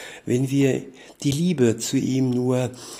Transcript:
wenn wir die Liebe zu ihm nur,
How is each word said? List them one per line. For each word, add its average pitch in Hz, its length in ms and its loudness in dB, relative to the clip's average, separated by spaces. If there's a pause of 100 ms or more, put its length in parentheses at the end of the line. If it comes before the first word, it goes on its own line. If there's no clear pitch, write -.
(260)
wenn 123 240 0
wir 135 320 2 (400)
die 143 80 0
Liebe 139 480 2
zu - 200 -4
ihm 131 340 0
nur, 123 400 0 (280)